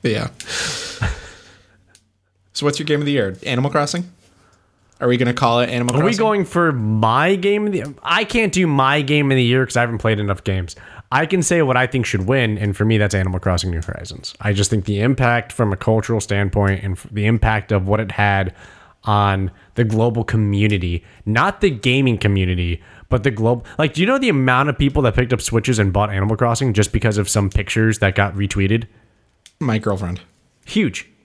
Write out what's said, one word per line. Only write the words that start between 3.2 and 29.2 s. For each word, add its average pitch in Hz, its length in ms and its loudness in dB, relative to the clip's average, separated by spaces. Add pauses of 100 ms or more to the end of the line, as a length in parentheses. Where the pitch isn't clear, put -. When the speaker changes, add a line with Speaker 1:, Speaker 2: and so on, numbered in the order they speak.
Speaker 1:
Animal 135 260 -2
Crossing? 147 400 -2 (880)
Are 123 80 0
we 123 80 4
gonna 120 180 0
call 120 260 2
it 123 100 0
Animal 123 260 -2
Speaker 2:
Are - 20 2
we 151 40 2 (100)
Speaker 1:
Crossing? 196 60 -4
Speaker 2:
going 208 260 2
for 170 280 0
my 113 640 2
game 202 320 0
of 208 60 -2
the, 165 120 -2 (180)
I 202 220 0
can't 220 280 0
do 180 140 2
my 139 360 2
game 143 300 2
of 131 40 4
the 127 60 4
year 123 240 2
'cause - 100 -4
I 123 40 2
haven't 117 180 -2
played 110 220 0
enough 101 240 -4
games. 92 320 -4 (340)
I 147 160 2
can 180 160 0
say 170 200 2
what 131 140 2
I 127 100 2
think 123 200 -2
should 95 200 -2
win, 117 320 0
and 101 180 -2
for 107 80 0
me, 110 140 4
that's 101 160 0
Animal 92 260 0
Crossing 92 300 0
New 82 120 -4
Horizons. - 580 -12
I 104 120 0
just 98 180 2
think 104 140 0
the 101 160 0
impact 120 520 0
from 104 200 0
a 92 40 -2
cultural 110 440 0
standpoint 98 640 0
and 98 140 -4
f-, - 140 -18
the 104 160 -2
impact 110 460 2
of 95 140 0
what 104 140 2
it 101 120 -6
had 98 420 0 (500)
on 98 460 0 (240)
the 120 100 0
global 110 400 0
community, 101 800 0 (220)
not 131 340 0
the 196 100 2
gaming 123 480 0
community, 90 640 0 (280)
but 120 120 0
the 135 80 2
globe. 113 340 0 (140)
Like, 156 160 0
do 156 60 -4
you 185 60 4
know 262 120 2
the 262 120 0
amount 135 400 2
of 123 80 -4
people 139 240 0
that 117 120 2
picked 123 180 0
up 117 80 -2
Switches 113 380 -2
and 98 140 2
bought 101 180 0
Animal 101 260 -2
Crossing 120 360 0
just 104 200 0
because 107 260 0
of 98 100 -2
some 101 220 0
pictures 110 480 0
that 98 160 0
got 101 200 0
retweeted? 101 500 0 (760)